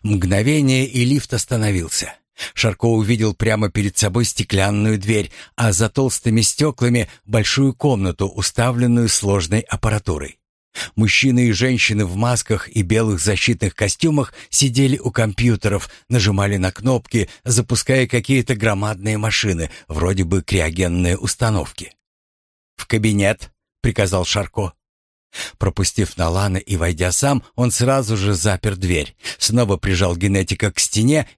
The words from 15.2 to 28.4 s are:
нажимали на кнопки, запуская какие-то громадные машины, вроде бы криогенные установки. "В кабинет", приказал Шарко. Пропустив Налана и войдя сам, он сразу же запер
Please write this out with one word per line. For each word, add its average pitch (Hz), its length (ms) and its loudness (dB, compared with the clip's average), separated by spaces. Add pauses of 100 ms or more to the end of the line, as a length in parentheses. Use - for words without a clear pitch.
нажимали 101 480 2
на 92 160 0
кнопки, 113 560 -2 (160)
запуская 123 640 0
какие-то 127 480 0
громадные 104 640 -2
машины, 101 520 -2 (160)
вроде 87 380 0
бы 85 180 0
криогенные 87 760 0
установки. - 760 -4 (840)
"В - 100 -12
кабинет", 104 680 0 (300)
приказал 95 420 0
Шарко. 98 480 -4 (840)
Пропустив - 580 -2
Налана 92 420 0
и 98 180 -4
войдя 85 340 -2
сам, 139 320 0 (120)
он 120 160 0
сразу 123 460 0
же 98 180 0
запер 95 420 -2